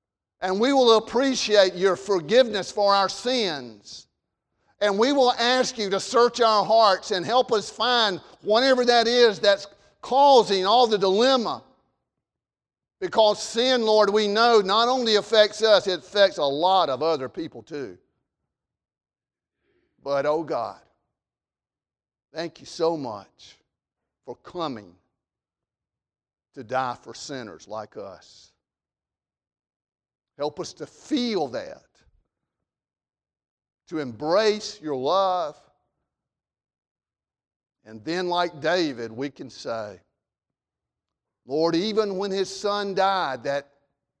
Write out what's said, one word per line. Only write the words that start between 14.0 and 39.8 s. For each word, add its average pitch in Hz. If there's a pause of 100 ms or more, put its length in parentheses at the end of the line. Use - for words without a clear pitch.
we 214
know 220
not 208
only 247
affects 214
us, 214
it 180
affects 196
a 156
lot 160
of 131
other 147
people -
too. 123 (2000)
But, 139
oh 156
God, 120 (1500)
thank 160
you -
so 165
much 113 (640)
for 123
coming 120 (1600)
to 135
die 123
for -
sinners 110
like 107
us. - (1900)
Help 147
us -
to 151
feel 220
that, 98 (2000)
to 147
embrace 160
your 151
love. 170 (2250)
And 110
then, 175
like 175
David, 147
we 135
can 135
say, 107 (1500)